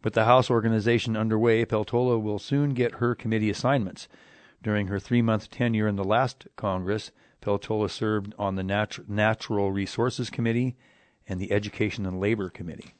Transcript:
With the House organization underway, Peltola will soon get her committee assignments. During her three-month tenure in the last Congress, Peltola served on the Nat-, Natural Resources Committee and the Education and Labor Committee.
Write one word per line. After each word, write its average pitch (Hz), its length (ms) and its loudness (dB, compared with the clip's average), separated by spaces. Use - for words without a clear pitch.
With 107 100 -2
the 110 100 4
House 123 280 6
organization 113 640 2
underway, 110 480 2
Peltola 117 580 0
will 104 160 -4
soon 143 360 0
get 120 260 -2
her 120 160 2
committee 110 340 0
assignments. 120 560 -2
During 104 240 0
her 98 140 -2
three-month 113 500 0
tenure 113 380 0
in 101 80 0
the 98 80 -2
last 117 500 0
Congress, 95 560 -4
Peltola 107 480 -2
served 107 480 -2
on 98 160 -2
the 95 80 -4
Nat-, 101 460 -2
Natural 104 640 0
Resources 117 580 -2
Committee 120 460 0
and 92 140 -4
the 95 100 -6
Education 104 560 -2
and 92 140 -4
Labor 101 300 0
Committee. - 500 -14